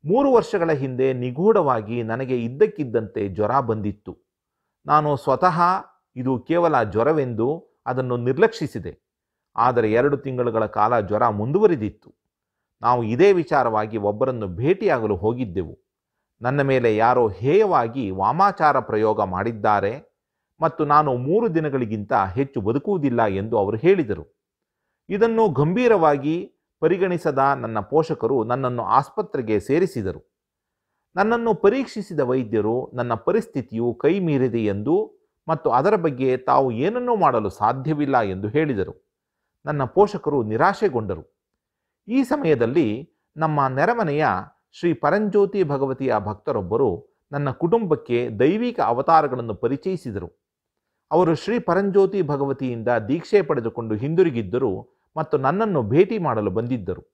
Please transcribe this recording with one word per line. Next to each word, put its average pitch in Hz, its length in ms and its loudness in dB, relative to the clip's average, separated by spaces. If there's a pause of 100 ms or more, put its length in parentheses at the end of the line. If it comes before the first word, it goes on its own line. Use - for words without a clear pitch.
ಮೂರು 254 280 2
ವರ್ಷಗಳ 190 400 2
ಹಿಂದೆ 131 400 0
ನಿಗೂಢವಾಗಿ 127 880 0
ನನಗೆ 120 420 -4
ಇದ್ದಕ್ಕಿದ್ದಂತೆ 117 840 -2
ಜ್ವರ 107 320 0
ಬಂದಿತ್ತು. 107 560 -6 (680)
ನಾನು 147 300 2
ಸ್ವತಃ 160 440 2 (560)
ಇದು 127 220 -2
ಕೇವಲ 160 440 2
ಜ್ವರವೆಂದು 127 1040 -2
ಅದನ್ನು 127 300 -2
ನಿರ್ಲಕ್ಷಿಸಿದೆ. 123 840 -2 (580)
ಆದರೆ 117 360 2
ಎರಡು 135 240 2
ತಿಂಗಳುಗಳ 120 500 -2
ಕಾಲ 110 340 2
ಜ್ವರ 104 280 0
ಮುಂದುವರಿದಿತ್ತು. 120 880 0 (680)
ನಾವು 120 220 2
ಇದೇ 131 280 4
ವಿಚಾರವಾಗಿ 117 680 0
ಒಬ್ಬರನ್ನು 107 500 -2
ಭೇಟಿಯಾಗಲು 123 680 0
ಹೋಗಿದ್ದೆವು. 95 600 -4 (640)
ನನ್ನ 135 200 0
ಮೇಲೆ 123 340 2
ಯಾರೋ 120 320 4
ಹೇಯವಾಗಿ 135 840 0
ವಾಮಾಚಾರ 143 680 2
ಪ್ರಯೋಗ 107 420 0
ಮಾಡಿದ್ದಾರೆ 104 880 -2 (500)
ಮತ್ತು 160 240 0
ನಾನು 147 320 4
ಮೂರು 165 380 0
ದಿನಗಳಿಗಿಂತ 127 580 -2
ಹೆಚ್ಚು 113 480 -2
ಬದುಕುವುದಿಲ್ಲ 123 640 0
ಎಂದು 107 320 -2
ಅವರು 104 180 0
ಹೇಳಿದರು. 117 720 -2 (600)
ಇದನ್ನು 220 400 2
ಗಂಭೀರವಾಗಿ 160 1040 2 (280)
ಪರಿಗಣಿಸದ 175 580 0
ನನ್ನ 127 420 0
ಪೋಷಕರು 135 640 0
ನನ್ನನ್ನು 123 380 -2
ಆಸ್ಪತ್ರೆಗೆ 117 800 0
ಸೇರಿಸಿದರು. 131 800 -4 (760)
ನನ್ನನ್ನು 226 380 0
ಪರೀಕ್ಷಿಸಿದ 208 680 0
ವೈದ್ಯರು 123 720 0
ನನ್ನ 120 200 -2
ಪರಿಸ್ಥಿತಿಯು 120 800 -2
ಕೈ 160 240 2
ಮೀರಿದೆ 131 400 0
ಎಂದು 113 640 -2 (280)
ಮತ್ತು 160 220 -2
ಅದರ 151 260 4
ಬಗ್ಗೆ 131 400 0
ತಾವು 131 360 2
ಏನನ್ನೂ 226 440 -2
ಮಾಡಲು 127 320 2
ಸಾಧ್ಯವಿಲ್ಲ 135 720 0
ಎಂದು 98 280 -4
ಹೇಳಿದರು. 135 680 -4 (500)
ನನ್ನ 143 180 -2
ಪೋಷಕರು 151 580 -2
ನಿರಾಶೆಗೊಂಡರು. 113 960 -4 (680)
ಈ 254 140 0
ಸಮಯದಲ್ಲಿ 143 880 0 (260)
ನಮ್ಮ 151 320 0
ನೆರೆಮನೆಯ 156 580 0 (460)
ಶ್ರೀ 175 220 -2
ಪರಂಜ್ಯೋತಿ 202 720 0
ಭಗವತಿಯ 135 540 -2
ಭಕ್ತರೊಬ್ಬರು 104 1000 -4 (140)
ನನ್ನ 143 180 -4
ಕುಟುಂಬಕ್ಕೆ 156 800 -2 (120)
ದೈವಿಕ 220 400 2
ಅವತಾರಗಳನ್ನು 127 760 0
ಪರಿಚಯಿಸಿದರು. 131 840 -6 (720)
ಅವರು 165 240 4
ಶ್ರೀ 220 240 -2
ಪರಂಜ್ಯೋತಿ 196 640 2
ಭಗವತಿಯಿಂದ 135 680 -4
ದೀಕ್ಷೆ 131 540 0
ಪಡೆದುಕೊಂಡು 113 520 -4
ಹಿಂದಿರುಗಿದ್ದರು 120 1080 -2 (160)
ಮತ್ತು 151 220 -2
ನನ್ನನ್ನು 180 440 0
ಭೇಟಿ 165 360 2
ಮಾಡಲು 110 320 -2
ಬಂದಿದ್ದರು. 110 520 -6 (120)